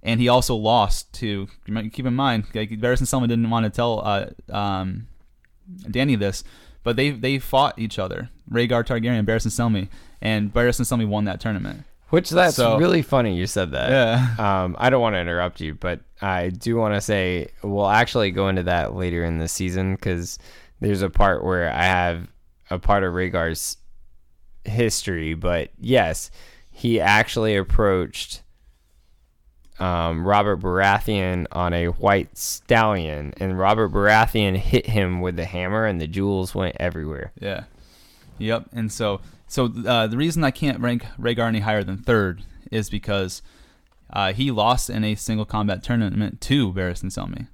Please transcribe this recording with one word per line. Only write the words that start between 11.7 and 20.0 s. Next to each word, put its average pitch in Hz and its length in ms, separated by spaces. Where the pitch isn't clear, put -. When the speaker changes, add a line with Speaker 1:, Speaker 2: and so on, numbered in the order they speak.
Speaker 2:
Which, 175 220
that's 170 240
Speaker 1:
So 117 220
Speaker 2:
really 165 240
funny 120 360
you 92 100
said 92 240
that. 64 180
Speaker 1:
Yeah. 113 760
Speaker 2:
Um, 90 160
I 123 100
don't 131 120
wanna 107 180
interrupt 87 420
you, 78 140
but 87 240
I 92 300
do 113 280
wanna 104 220
say, 92 500
we'll 101 280
actually 107 420
go 98 180
into 95 140
that 87 320
later 87 280
in 85 140
the 80 100
season, 95 500
'cause 87 420